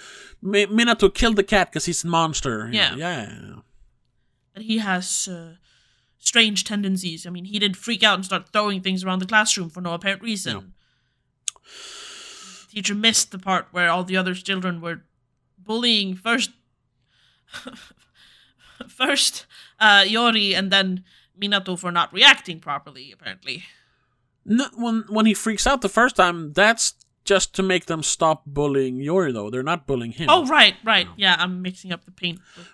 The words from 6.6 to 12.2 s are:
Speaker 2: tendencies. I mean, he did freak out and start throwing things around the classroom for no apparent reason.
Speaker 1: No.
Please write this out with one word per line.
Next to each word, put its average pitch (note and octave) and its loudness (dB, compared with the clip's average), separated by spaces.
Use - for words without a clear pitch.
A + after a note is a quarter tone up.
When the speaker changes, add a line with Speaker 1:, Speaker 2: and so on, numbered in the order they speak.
Speaker 2:
tendencies. F#3+ -4
I E3+ -12
mean, F3 -10
he G#3 -6
did G3 -2
freak A#3 -6
out G#3 6
and F#3+ -4
start F#3+ -6
throwing G#3 0
things F#3 -4
around F#3 -2
the F#3 -4
classroom G#3+ 0
for F3+ -16
no F3 -6
apparent G3 -4
reason. F#3+ -6
Speaker 1:
No. F#2+ -12